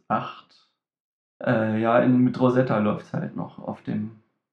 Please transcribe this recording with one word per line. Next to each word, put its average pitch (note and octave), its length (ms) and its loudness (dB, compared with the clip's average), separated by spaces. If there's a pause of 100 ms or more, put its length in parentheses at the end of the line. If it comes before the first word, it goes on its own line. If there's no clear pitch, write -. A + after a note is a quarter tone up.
acht. - 380 -6 (1000)
Äh, A2 360 0
ja, A2+ 200 4
in, B2 200 4
mit B2+ 200 2
Rosetta B2+ 400 2
läuft's - 340 -4
halt - 220 -8
noch - 240 -10
auf - 240 -12
dem. A2 280 -6 (420)